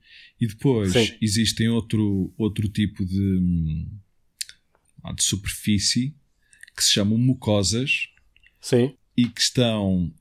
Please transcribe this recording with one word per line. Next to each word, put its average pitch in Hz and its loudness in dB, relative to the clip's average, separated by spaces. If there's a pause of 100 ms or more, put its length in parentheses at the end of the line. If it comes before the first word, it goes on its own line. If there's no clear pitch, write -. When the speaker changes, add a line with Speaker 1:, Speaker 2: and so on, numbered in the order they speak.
(400)
Speaker 1:
E 117 0
depois 107 0
Speaker 2:
Sim. 110 2
Speaker 1:
existem 110 0
outro, 107 0
outro 107 -2
tipo 104 -4
de, 87 0 (1300)
de - -6
superfície 104 -2 (640)
que - -4
se - 4
chamam 107 2
mucosas. 117 0 (520)
Speaker 2:
Sim. 127 2 (220)
Speaker 1:
E 120 4
que - -8
estão 98 0